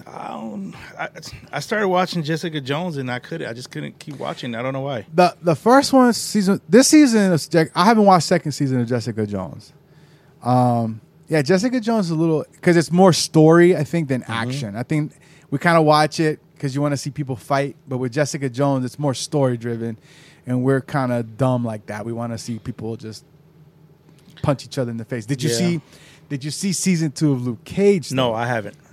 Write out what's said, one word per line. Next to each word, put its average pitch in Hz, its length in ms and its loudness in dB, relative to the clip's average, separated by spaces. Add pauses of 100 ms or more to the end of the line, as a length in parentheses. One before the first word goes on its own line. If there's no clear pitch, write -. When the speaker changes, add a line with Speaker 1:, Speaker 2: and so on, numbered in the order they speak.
Speaker 1:
I - 220 -14
don't, 202 460 -12 (240)
I, 160 100 -8 (440)
I 143 80 -6
started 214 280 -4
watching 180 340 0
Jessica 156 380 -6
Jones 147 360 -6
and 127 140 -6
I 123 100 -6
couldn't, 127 280 -10
I 117 40 -10
just 120 180 -16
couldn't 147 280 -12
keep 139 200 -14
watching. 135 360 -8
I 117 80 -8
don't 131 100 -6
know 135 80 -8
why. 135 340 -8
Speaker 2:
The, 175 280 2
the 165 140 0
first 262 360 2
one 254 200 6
season, 196 560 0
this 240 200 8
season, 226 440 6
of 156 180 0
Je-, 160 240 4
I 175 100 4
haven't 220 200 6
watched 185 220 6
second 160 260 0
season 131 280 0
of 117 80 -2
Jessica 110 380 -2
Jones. 92 460 -10 (720)
Um, 120 580 2 (280)
yeah, 156 140 2
Jessica 196 380 0
Jones 220 260 0
is 165 40 -6
a 165 60 -2
little, 160 280 0 (180)
'cause 175 140 4
it's 160 140 2
more 180 220 6
story, 165 640 6
I 156 80 -4
think, 165 240 -4
than 127 140 -2
Speaker 1:
Mm-hmm. - 100 -10
Speaker 2:
action. 117 440 -6
I 120 60 -6
think 151 300 -4 (380)
we 143 80 -4
kinda 165 240 2
watch 151 380 2
it 156 200 0 (180)
'cause 135 160 -6
you 143 80 -2
wanna 147 140 -2
see 143 140 -8
people 131 260 -8
fight, 139 400 -4 (100)
but 131 120 -6
with 123 140 -4
Jessica 139 360 -2
Jones, 131 360 -2
it's - 140 -10
more 143 160 -2
story 131 420 -2
driven, 113 420 -8 (480)
and 123 160 -2
we're 135 180 2
kinda 123 420 -4
dumb 120 420 -2
like 110 220 -8
that. 104 200 -10
We 117 60 -8
wanna 117 260 -8
see 113 220 -10
people 113 360 -10
just 110 280 -16 (1160)
punch 143 220 -2
each - 140 -10
other 120 120 -4
in 117 60 -8
the 113 80 -10
face. 113 220 -8
Did 131 160 -6
you 151 80 0
Speaker 1:
Yeah. 117 60 0
Speaker 2:
see, 170 240 -2 (500)
did 139 140 -8
you 151 60 -8
see 190 220 -4
season 165 380 -2
two 147 220 0
of 123 140 -2
Luke 120 180 -8
Cage, 196 480 0
Speaker 1:
No, 127 180 0
Speaker 2:
though? 113 40 -2
Speaker 1:
I 117 120 -4
haven't. 110 300 -6 (160)